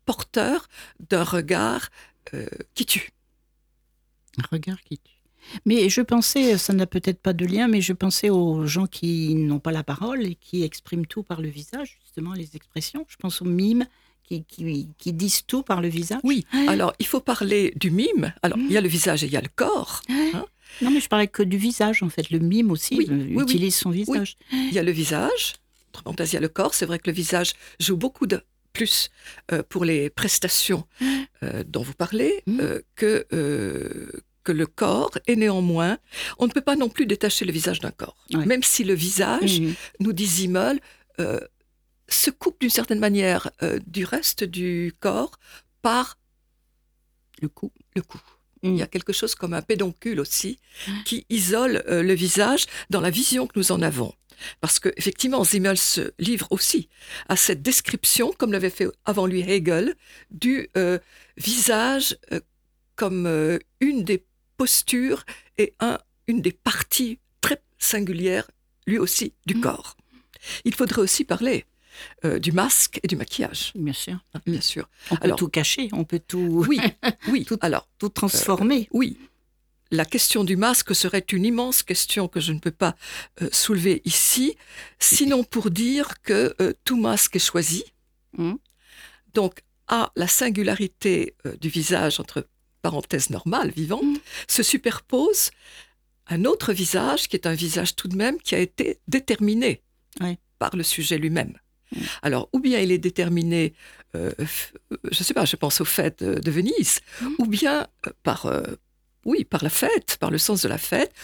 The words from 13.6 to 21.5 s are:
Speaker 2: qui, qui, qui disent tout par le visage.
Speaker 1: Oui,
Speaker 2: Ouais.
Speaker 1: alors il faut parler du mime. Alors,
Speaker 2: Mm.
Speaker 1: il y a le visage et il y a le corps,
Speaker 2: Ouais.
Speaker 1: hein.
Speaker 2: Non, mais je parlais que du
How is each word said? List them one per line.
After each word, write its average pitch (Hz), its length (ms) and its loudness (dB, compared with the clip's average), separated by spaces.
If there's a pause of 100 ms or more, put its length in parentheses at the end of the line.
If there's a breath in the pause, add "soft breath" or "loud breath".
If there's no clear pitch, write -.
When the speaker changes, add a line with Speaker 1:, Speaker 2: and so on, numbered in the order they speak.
Speaker 2:
qui, 165 200 -8
qui, 156 460 -6 (100)
qui 175 140 -4
disent 185 340 0
tout 262 160 0
par 185 180 -2
le 170 60 0
visage. 170 360 -4
Speaker 1:
Oui, 262 300 2
Speaker 2:
Ouais. 277 140 4
Speaker 1:
alors 196 320 2
il - 80 -4
faut 262 140 0
parler 202 540 0
du 165 140 0
mime. 220 420 2 (120)
Alors, 180 160 2
Speaker 2:
Mm. 262 100 0
Speaker 1:
il - 20 2
y 208 60 4
a 214 40 4
le 180 60 4
visage 160 360 2
et 147 40 -2
il 139 60 -6
y 143 40 2
a - 40 0
le - 140 -6
corps, - 540 -2
Speaker 2:
Ouais. 302 260 2
Speaker 1:
hein. - 100 -6 (360 loud breath)
Speaker 2:
Non, 247 100 2
mais 285 100 4
je - 80 -4
parlais 208 180 4
que 208 160 0
du 190 140 0